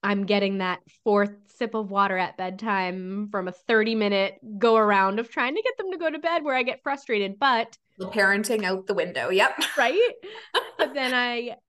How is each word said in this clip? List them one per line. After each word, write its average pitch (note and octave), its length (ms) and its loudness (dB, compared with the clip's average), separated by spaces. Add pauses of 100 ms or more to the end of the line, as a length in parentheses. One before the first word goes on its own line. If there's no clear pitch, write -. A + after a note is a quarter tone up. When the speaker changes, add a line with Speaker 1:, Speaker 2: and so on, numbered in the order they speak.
Speaker 1:
I'm G3+ 200 0
getting G3 320 0
that F#3 240 -4 (240)
fourth G3+ 260 2 (160)
sip A3+ 280 -8
of G#3+ 140 -4
water G3 280 0
at F#3 180 -2
bedtime F#3+ 960 -4
from F#3+ 160 -4
a F3+ 60 -8
thirty A3+ 420 2
minute G3+ 400 2 (220)
go A3+ 180 4
around G3+ 440 4
of A#3 100 -6
trying C4+ 260 -2
to A4 60 -2
get B4+ 160 -2
them F#4+ 140 -6
to F#4 60 -6
go D#4+ 120 -2
to D#4 100 -8
bed E4 240 -2
where C4+ 140 0
I B3+ 60 0
get B3 200 -6
frustrated, G#3 560 -4
but B3 380 2 (200)
Speaker 2:
The F#3 100 -12
parenting G#3 580 2
out F#3+ 200 -2
the G#3 80 -2
window. E3+ 360 -2
Yep. G3 380 2
<laughs> - 100 -6
Speaker 1:
Right? D#4 340 2 (680)
But C#4 160 0
then C4 200 -2
I B3 420 -2 (140)